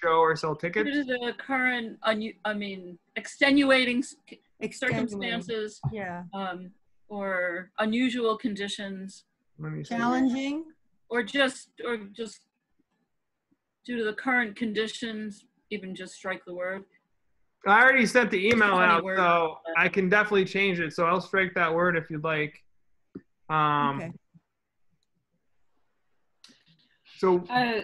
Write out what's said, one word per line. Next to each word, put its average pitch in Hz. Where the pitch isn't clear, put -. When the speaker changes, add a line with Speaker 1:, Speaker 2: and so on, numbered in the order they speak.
Speaker 1:
show 165
or 160
sell 156
tickets? 185
Speaker 2:
Due 285
to -
the 247
current, 254
unu-, 220
I 214
mean, 190
extenuating 262
s-, -
Speaker 3:
Extenuating. 233
Speaker 2:
circumstances, 214
Speaker 3:
Yeah. 185
Speaker 2:
um, 185
or 185
unusual 226
conditions. 196
Speaker 1:
Let 156
me 156
see. 233
Speaker 3:
Challenging? 262
Speaker 2:
Or 233
just, 262
or 240
just 208
due 247
to 226
the 214
current 240
conditions, 214
even 190
just 185
strike 190
the 180
word. 185
Speaker 1:
I 214
already 262
sent 240
the 208
Speaker 2:
It's 233
a 233
Speaker 1:
email 208
Speaker 2:
funny 180
Speaker 1:
out, 170
Speaker 2:
word, 190
Speaker 1:
so 170
Speaker 2:
but 165
Speaker 1:
I 180
can 185
definitely 208
change 190
it. 160
So 175
I'll 175
strike 185
that 170
word 170
if 160
you'd 156
like. 151
Um, 147
Speaker 3:
Okay. 165
Speaker 1:
so 185
Speaker 4:
Uh, 240